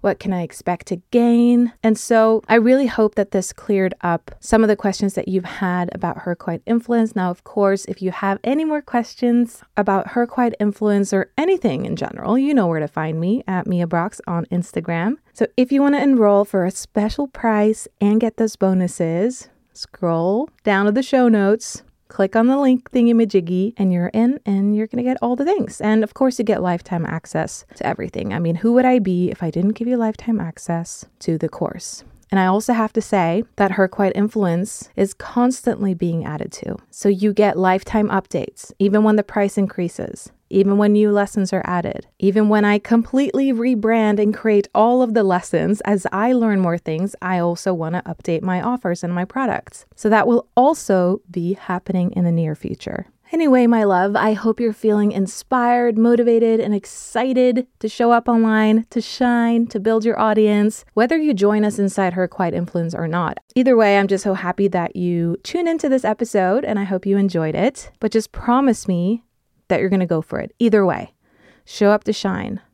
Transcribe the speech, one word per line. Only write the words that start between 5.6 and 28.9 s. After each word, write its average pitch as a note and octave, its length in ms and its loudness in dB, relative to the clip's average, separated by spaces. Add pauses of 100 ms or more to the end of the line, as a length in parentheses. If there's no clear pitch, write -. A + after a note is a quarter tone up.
about F3 260 -6
her F3 180 -6
quiet - 280 -8
influence. A3+ 520 0
Now, F#3 140 -2
of F3 120 -10
course, G3 440 0
if - 140 -10
you F#3 120 -4
have G3 320 -4
any C#4+ 200 -2
more D4+ 180 -2
questions A#3+ 800 -2 (140)
about G3 340 0
her A#3+ 140 0
quiet A#3+ 360 -2
influence G#3 520 0
or F#3+ 240 -2
anything E4 500 0
in - 100 -4
general, - 420 -4
you C#4+ 160 0
know G3+ 140 2
where D#3+ 100 -2
to D3+ 80 -2
find D#3+ 320 -6
me, F#3+ 300 -2
at F#3 180 -4
Mia F3 220 -2
Brox F3 400 -4
on E3+ 180 -4
Instagram. F3 680 -4 (160)
So - 240 -2
if B3+ 160 0
you C#4 100 2
wanna C#4+ 200 2
enroll G#3+ 420 4
for F#3+ 200 -2
a F#3 60 0
special G#3+ 560 -4
price A3 640 0 (120)
and G#3 200 2
get A3+ 160 -2
those A3 180 -2
bonuses, F#3 920 -2 (240)
scroll F3+ 760 -4 (120)
down G3+ 220 2
to G#3 80 2
the C4 100 0
show B3+ 240 2
notes, G#3 560 0 (260)
click G3 280 0
on A3+ 100 4
the C4+ 100 2
link C4 360 0
thingy-majiggy, G#3 840 0
and F#3+ 160 0
you're F3 220 -2
in, A#3+ 320 2
and G3+ 300 0
you're A3 100 -2
gonna B3 160 -6
get B3+ 180 -2
all A#3+ 140 -2
the C#4 100 -4
things. F4+ 360 -2
And G#3+ 240 2
of G#3 100 -10
course, C4 240 0
you A#3+ 60 -2
get G#3+ 180 0
lifetime F3 420 -4
access - 600 -6 (100)
to - 100 -10
everything. - 480 -6
I A2+ 60 -4
mean, E3+ 160 -2
who A3+ 200 0
would B3+ 100 4
I B3+ 160 4